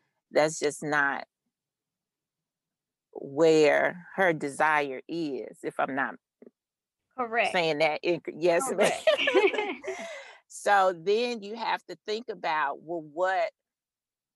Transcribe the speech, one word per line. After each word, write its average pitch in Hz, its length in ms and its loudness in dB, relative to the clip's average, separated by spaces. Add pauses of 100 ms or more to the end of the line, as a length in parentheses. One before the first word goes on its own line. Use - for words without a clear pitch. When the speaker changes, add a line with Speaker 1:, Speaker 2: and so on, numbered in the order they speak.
(320)
Speaker 1:
that's 156 280 0
just 147 220 -4
not 143 440 -2 (1900)
where 147 1040 4
her 185 180 2
desire 147 720 0
is, 151 560 -6
if 156 160 -8
I'm 147 140 0
not 127 220 -4 (1000)
Speaker 2:
Correct. 226 360 -2
Speaker 1:
saying 160 280 0
that 151 240 2
inc-, - 320 -2
yes, 170 360 2
ma'am. 196 200 2 (260)
Speaker 2:
Correct. 415 720 0
<laughs> - 220 -10
Speaker 1:
<laughs> - 0 - (420)
So 190 460 2
then 214 460 -2
you 202 120 -10
have 180 300 -4
to 180 120 -14 (100)
think 214 200 -6
about, 156 540 -2
well, 156 320 -8
what, 180 380 0 (840)